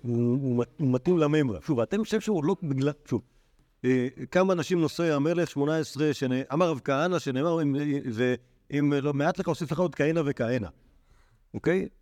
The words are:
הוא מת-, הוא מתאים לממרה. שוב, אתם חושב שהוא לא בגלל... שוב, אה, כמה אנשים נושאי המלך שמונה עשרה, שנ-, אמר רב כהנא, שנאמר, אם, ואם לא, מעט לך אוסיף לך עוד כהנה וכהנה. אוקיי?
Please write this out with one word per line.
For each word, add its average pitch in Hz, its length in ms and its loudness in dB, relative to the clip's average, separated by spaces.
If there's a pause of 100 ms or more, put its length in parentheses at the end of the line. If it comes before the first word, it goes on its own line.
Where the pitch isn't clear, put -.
הוא 120 560 0
מת-, - 220 -4
הוא 131 120 2
מתאים 170 260 2
לממרה. 147 480 2
שוב, 131 140 2
אתם 196 240 0
חושב 214 160 -2
שהוא 180 240 0
לא 190 180 0
בגלל... 139 300 0 (120)
שוב, - 180 -2 (640)
אה, 127 240 2 (220)
כמה 185 220 2
אנשים 175 280 0
נושאי 165 300 0
המלך 156 400 0
שמונה 147 260 0
עשרה, 151 380 -2
שנ-, 127 380 -2
אמר 170 180 2
רב 135 140 -4
כהנא, 160 340 0
שנאמר, 156 440 -2
אם, 139 140 0 (360)
ואם 127 800 -2
לא, 139 220 0
מעט 147 240 0
לך 185 100 -4
אוסיף 151 240 -4
לך 151 60 -2
עוד 180 160 0
כהנה 165 300 0
וכהנה. 120 440 -2 (840)
אוקיי? 175 340 0 (140)